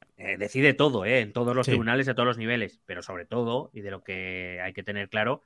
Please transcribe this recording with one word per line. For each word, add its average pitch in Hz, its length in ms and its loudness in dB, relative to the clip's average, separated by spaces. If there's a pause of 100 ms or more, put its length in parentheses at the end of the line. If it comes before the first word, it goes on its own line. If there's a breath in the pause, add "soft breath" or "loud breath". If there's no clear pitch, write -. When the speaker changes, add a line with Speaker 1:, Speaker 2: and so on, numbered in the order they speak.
(160)
Speaker 1:
eh, 98 240 -4
decide 131 340 4
todo, 131 300 4
eh, 123 160 4
en 104 140 -2
todos 120 200 0
los 123 120 2
Speaker 2:
Sí. 127 80 2
Speaker 1:
tribunales, 123 340 2
a 127 60 0
todos 120 140 2
los 117 100 2
niveles, 113 480 -2
pero 87 160 -10
sobre 87 240 -10
todo, 120 480 -2
y 113 80 -14
de 98 100 -8
lo 95 140 -12
que 92 580 -8
hay 95 80 -6
que 95 120 -12
tener 101 260 -6
claro, 110 360 0